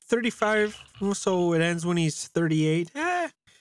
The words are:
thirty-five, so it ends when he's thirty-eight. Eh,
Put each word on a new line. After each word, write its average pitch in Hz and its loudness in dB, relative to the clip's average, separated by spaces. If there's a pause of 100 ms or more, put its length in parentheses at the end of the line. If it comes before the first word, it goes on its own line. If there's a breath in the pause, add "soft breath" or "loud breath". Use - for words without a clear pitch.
thirty-five, 214 0 (360)
so 180 0
it 165 2
ends 170 0
when 175 0
he's 160 -2
thirty-eight. 160 0
Eh, 339 -2 (340 soft breath)